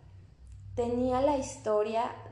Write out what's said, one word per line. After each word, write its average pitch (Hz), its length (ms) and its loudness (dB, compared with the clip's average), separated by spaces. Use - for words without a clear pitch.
tenía 247 480 2
la 285 160 4
historia 220 760 0